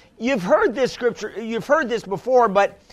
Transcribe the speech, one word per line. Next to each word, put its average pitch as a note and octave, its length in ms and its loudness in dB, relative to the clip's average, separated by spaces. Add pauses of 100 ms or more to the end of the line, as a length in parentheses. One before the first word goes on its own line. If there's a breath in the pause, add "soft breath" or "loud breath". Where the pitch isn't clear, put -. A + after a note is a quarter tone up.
(180 soft breath)
you've A#3 240 -2
heard D4 320 2
this B3+ 180 -2
scripture, A3 480 -4
you've A3+ 260 -6
heard D4 220 2
this A3 140 -4
before, A#3 460 2
but, G3+ 280 2 (160 soft breath)